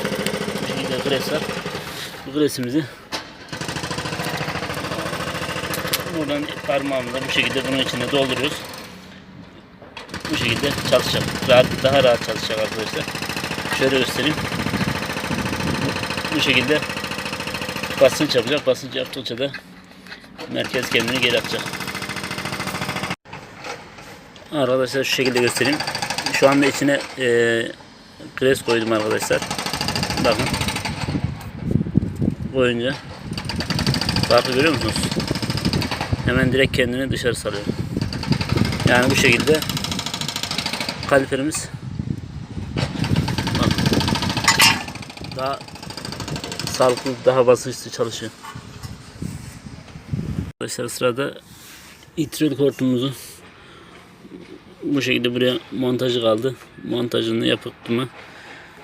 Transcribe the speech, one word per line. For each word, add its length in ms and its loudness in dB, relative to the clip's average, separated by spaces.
bu 40 -4
şekilde 420 -2
gres 240 0
var. 100 0
Bu 120 -4
gresimizi 460 2
buradan 240 0
parmağımızla 600 0
bu 20 -4
şekilde 380 0
bunun 100 0
içine 340 -2
dolduruyoruz. 460 0
Bu 60 0
şekilde 340 2
çalışacak. 320 4
Rahat, 180 10
daha 220 6
rahat 220 6
çalışacak 320 -2
arkadaşlar. 460 -4
Şöyle 200 4
göstereyim. 380 0
Bu 40 2
şekilde 400 4
basınç 340 6
yapacak. 320 2
Basınç 280 0
yaptıkça 440 -6
da 120 -2
merkez 380 -2
kendini 300 4
geri 180 4
atacak. 240 -2
Arkadaşlar 520 2
şu 100 2
şekilde 260 4
göstereyim. 380 4
Şu 160 6
anda 180 6
içine, 340 2
e, 80 0
gres 260 4
koydum 300 2
arkadaşlar. 480 2
Bakın. 320 2
Koyunca 420 2
farkı 240 4
görüyor 220 4
musunuz? 200 0
Hemen 280 4
direkt 240 4
kendini 340 2
dışarı 240 0
salıyor. 280 -4
Yani 220 6
bu 60 4
şekilde 440 6
kaliperimiz, 580 2
bak, 100 4
daha 220 -2
sağlıklı, 440 2
daha 220 6
basınçlı 440 2
çalışıyor. 420 -4
Arkadaşlar, 420 -6
sırada 460 0
hidrolik 400 0
hortumumuzun 560 2
bu 200 2
şekilde 320 2
buraya 200 4
montajı 480 0
kaldı. 360 2
Montajını 600 0
yapıp 420 -2
mı 200 0